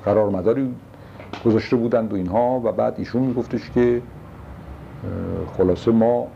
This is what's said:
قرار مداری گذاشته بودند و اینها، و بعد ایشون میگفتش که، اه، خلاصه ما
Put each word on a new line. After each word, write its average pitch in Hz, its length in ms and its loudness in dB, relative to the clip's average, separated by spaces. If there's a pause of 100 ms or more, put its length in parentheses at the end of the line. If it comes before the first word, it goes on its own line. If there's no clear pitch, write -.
قرار 104 260 4
مداری 123 440 0 (680)
گذاشته 113 320 4
بودند 117 360 0
و 104 40 -2
اینها، 117 480 0
و 107 80 0
بعد 113 260 0
ایشون - 240 -2
میگفتش 120 480 -2
که، 123 100 2
اه، - 1800 -4
خلاصه 92 340 2
ما 120 460 4